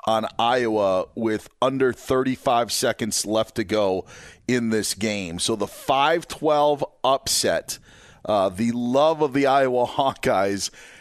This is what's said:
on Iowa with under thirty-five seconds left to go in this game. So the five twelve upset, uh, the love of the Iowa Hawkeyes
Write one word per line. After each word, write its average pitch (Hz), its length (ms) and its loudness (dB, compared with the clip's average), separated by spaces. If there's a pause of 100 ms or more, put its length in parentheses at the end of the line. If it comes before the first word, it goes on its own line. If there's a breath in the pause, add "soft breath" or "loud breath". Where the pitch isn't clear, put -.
on 110 200 2 (140)
Iowa 110 760 2
with 110 340 -2 (120)
under 131 300 2
thirty-five 127 800 0
seconds - 540 -2
left 107 300 -2
to 110 100 -4
go 95 400 -2 (420 loud breath)
in 120 220 0
this 110 240 -2
game. 98 440 -4
So 113 200 -2
the 98 100 -4
five 151 600 0
twelve 147 560 2 (180)
upset, - 720 0 (460 loud breath)
uh, 101 240 2
the 104 240 -2
love 135 500 2
of 143 120 0
the 139 140 2
Iowa 131 380 2
Hawkeyes 101 840 0 (320 loud breath)